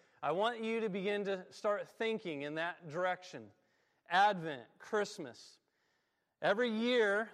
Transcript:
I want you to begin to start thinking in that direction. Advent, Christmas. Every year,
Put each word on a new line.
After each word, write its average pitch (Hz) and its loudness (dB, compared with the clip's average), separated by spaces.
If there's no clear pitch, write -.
I 143 2
want 220 0
you 226 0
to 220 0
begin 202 -2
to 185 -4
start 208 -2
thinking 208 -4
in 147 -6
that 170 -6
direction. 175 -4
Advent, 175 4
Christmas. 190 -4
Every 202 4
year, 220 2